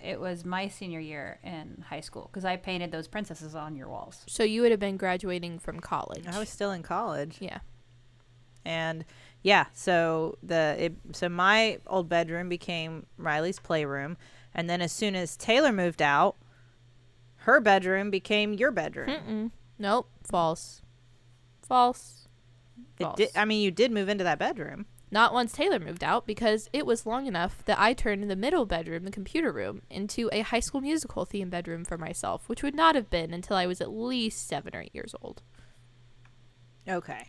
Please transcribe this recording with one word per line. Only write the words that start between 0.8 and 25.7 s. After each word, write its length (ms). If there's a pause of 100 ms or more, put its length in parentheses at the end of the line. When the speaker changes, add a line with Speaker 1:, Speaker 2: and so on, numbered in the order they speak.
Speaker 1:
year 420
in 460
high 120
school, 320
'cause 120
I 120
painted 360
those 160
princesses 460
on 220
your 120
walls. 380
Speaker 2:
So 180
you 180
would 80
have 100
been 160
graduating 600
from 220
college. 460
Speaker 3:
I 120
was 100
still 220
in 120
college. 580
Speaker 2:
Yeah. 180 (1040)
Speaker 3:
And, 400 (380)
yeah, 300
so 680
the, 360
it, 160 (180)
so 180
my 560
old 240
bedroom 400
became 560 (100)
Riley's 420
playroom, 580 (380)
and 140
then 140
as 100
soon 220
as 220
Taylor 360
moved 300
out, 340 (1080)
her 140
bedroom 520
became 420
your 180
bedroom. 380
Speaker 2:
Mm-mm. 420 (280)
Nope. 320 (140)
False. 580 (800)
False. 680 (680)
Speaker 3:
It 60
Speaker 2:
False. 120
Speaker 3:
did, 180
I 120
mean, 160
you 80
did 220
move 180
into 140
that 140
bedroom. 460 (260)
Speaker 2:
Not 220
once 200
Taylor 280